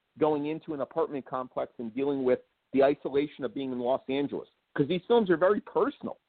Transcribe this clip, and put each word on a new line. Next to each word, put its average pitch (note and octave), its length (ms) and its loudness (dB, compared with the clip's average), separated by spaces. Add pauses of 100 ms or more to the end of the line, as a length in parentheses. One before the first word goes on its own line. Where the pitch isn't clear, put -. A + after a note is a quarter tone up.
(180)
going D3+ 280 0
into D#3 280 -8
an C#3 60 -6
apartment C#3+ 460 -4
complex B2+ 520 -8
and A#2 160 -8
dealing C#3 280 -2
with B2+ 160 4 (340)
the C3+ 120 6
isolation C#3+ 600 0
of A2 80 -6
being C3+ 200 -6
in B2 80 -6
Los B2 280 0
Angeles, C3 400 -2 (260)
'cause D3 120 2
these F3 220 -2
films A#3 200 6
are E3+ 80 4
very F#3+ 240 2
personal. - 580 -4 (100)